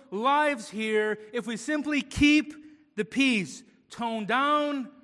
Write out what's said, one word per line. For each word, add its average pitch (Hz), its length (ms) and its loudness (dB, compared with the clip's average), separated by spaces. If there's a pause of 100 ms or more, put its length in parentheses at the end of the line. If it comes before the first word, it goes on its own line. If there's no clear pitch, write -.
(120)
lives 269 580 0
here 214 480 0 (160)
if 233 140 -4
we 233 100 -4
simply 294 440 -2
keep 294 520 4 (420)
the 208 100 -2
peace, 233 580 0 (260)
tone 226 360 -6
down 285 640 0 (140)